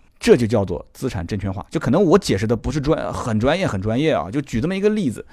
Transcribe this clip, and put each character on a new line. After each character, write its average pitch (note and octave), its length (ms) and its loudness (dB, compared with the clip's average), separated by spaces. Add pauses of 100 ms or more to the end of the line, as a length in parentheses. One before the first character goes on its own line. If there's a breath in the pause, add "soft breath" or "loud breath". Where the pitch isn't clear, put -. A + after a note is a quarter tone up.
(200)
这 G#3 160 8
就 A#2+ 100 0
叫 G2+ 180 0
做 F2+ 280 -6
资 C3 160 -8
产 F2 180 -6
证 A2 100 -6
券 F#2+ 160 -6
化。 - 160 -10
就 - 120 -4
可 A#2+ 100 0
能 E3 100 4
我 F#3 160 6
解 A2 220 0
释 G#2+ 80 -2
的 A#2 80 0
不 A#2 160 -4
是 D3 100 -2
专-， C3 320 0
很 A2 280 -2
专 B2+ 180 2
业， F3+ 80 0
很 G2 160 -2
专 A2 160 0
业 D3+ 140 2
啊， F2 180 -2
就 C#3 120 -4
举 A#2 180 -4
这 D3+ 80 -2
么 F#3+ 80 -2
一 G3 40 -4
个 G#3 100 2
例 G3+ 200 0
子。 - 220 -8